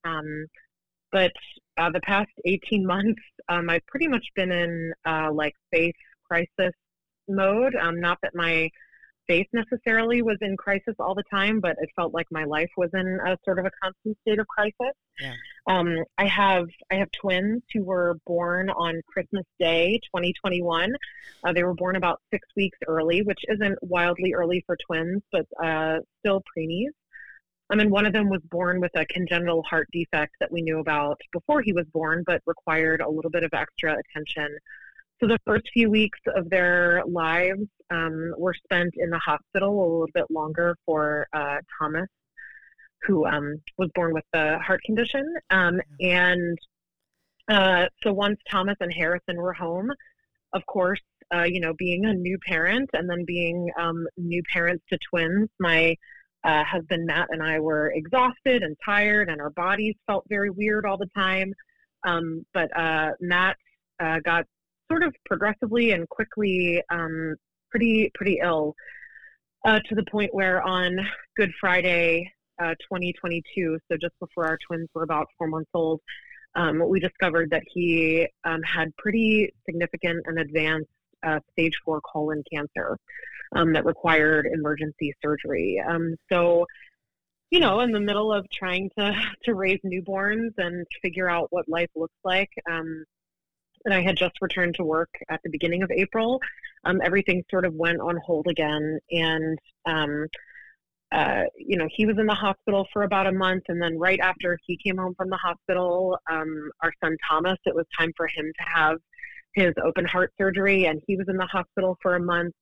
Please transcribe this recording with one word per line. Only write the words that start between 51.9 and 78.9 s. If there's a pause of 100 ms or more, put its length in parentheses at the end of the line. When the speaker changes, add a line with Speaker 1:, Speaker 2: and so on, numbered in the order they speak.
Speaker 1:
a
new
parent
and
then
being,
um, (100)
new (100)
parents
to (120)
twins, (120)
my, (480)
uh,
husband
Matt
and
I
were
exhausted
and
tired,
and
our
bodies (140)
felt
very
weird
all
the
time. (520)
Um,
but,
uh,
Matt, (440)
uh,
got (440)
sort
of (100)
progressively
and
quickly,
um, (340)
pretty,
pretty
ill, (920)
uh, (100)
to
the
point
where
on (380)
Good
Friday, (280)
uh, (120)
twenty
twenty-two, (100)
so
just
before
our
twins
were
about (100)
four
months
old, (540)
um,
we
discovered
that
he, (160)
um,
had